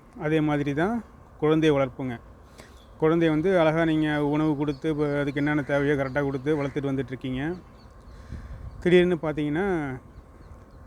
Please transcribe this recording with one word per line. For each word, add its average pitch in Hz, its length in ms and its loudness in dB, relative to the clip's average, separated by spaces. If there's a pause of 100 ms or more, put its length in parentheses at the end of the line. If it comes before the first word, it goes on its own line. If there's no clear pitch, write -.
(220)
அதே 156 200 2
மாதிரி 147 320 0
தான் 208 300 -2 (380)
குழந்தைய 156 320 4
வளர்ப்புங்க. 131 420 -2 (840)
குழந்தைய 165 300 4
வந்து 165 300 2
அழகா 160 260 4
நீங்க 151 400 2
உணவு 151 300 2
கொடுத்து, 147 340 -2
இப்ப 147 300 0
அதுக்கு 143 220 -2
என்னென்ன 151 200 2
தேவையோ 143 340 2
கரெக்டா 135 280 0
கொடுத்து 139 400 0
வளர்த்துட்டு 139 280 -4
வந்துட்டு 131 220 -4
இருக்கீங்க. 127 280 -6 (1400)
திடீர்னு 180 420 4
பார்த்தீங்கன்னா, 151 460 -2 (1200)